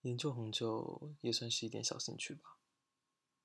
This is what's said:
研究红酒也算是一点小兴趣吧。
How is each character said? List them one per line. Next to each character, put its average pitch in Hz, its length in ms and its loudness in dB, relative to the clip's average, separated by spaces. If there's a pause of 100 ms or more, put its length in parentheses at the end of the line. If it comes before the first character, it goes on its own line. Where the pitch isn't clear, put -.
研 123 160 0
究 143 140 2
红 113 200 -2
酒 117 680 0
也 120 120 2
算 117 200 2
是 - 140 2
一 113 40 0
点 113 140 -2
小 117 160 2
兴 - 180 -2
趣 - 180 -4
吧。 - 240 -18 (840)